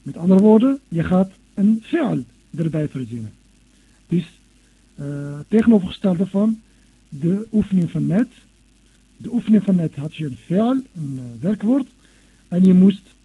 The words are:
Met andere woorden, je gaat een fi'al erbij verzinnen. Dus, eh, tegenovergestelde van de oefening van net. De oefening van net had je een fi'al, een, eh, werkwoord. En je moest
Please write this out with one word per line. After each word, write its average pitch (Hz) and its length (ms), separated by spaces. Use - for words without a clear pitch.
Met - 160
andere 190 240
woorden, 220 460
je 165 160
gaat 185 280
een 214 300
fi'al 190 400
erbij 151 340
verzinnen. 113 440
Dus, 170 160
eh, 143 520
tegenovergestelde 196 800
van 220 360
de 175 420
oefening 185 400
van 147 160
net. 202 200
De - 160
oefening 214 300
van 190 120
net 165 200
had 147 200
je 160 100
een 123 120
fi'al, 226 380
een, 139 220
eh, 117 240
werkwoord. 214 460
En 180 160
je 185 100
moest 185 280